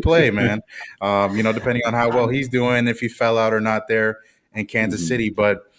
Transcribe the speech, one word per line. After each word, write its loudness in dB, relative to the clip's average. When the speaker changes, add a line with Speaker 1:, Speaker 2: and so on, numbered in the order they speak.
Speaker 1:
play, 4
Speaker 2:
<laughs> -4
Speaker 1:
man. 0
Um, 0
you 0
know, 2
depending -2
on -2
how 2
well 2
he's -2
doing, 2
if -2
he -4
fell 0
out 2
or 0
not -2
there 0
in -6
Kansas -2
Speaker 2:
Mm-hmm. -4
Speaker 1:
City. -2
But, 0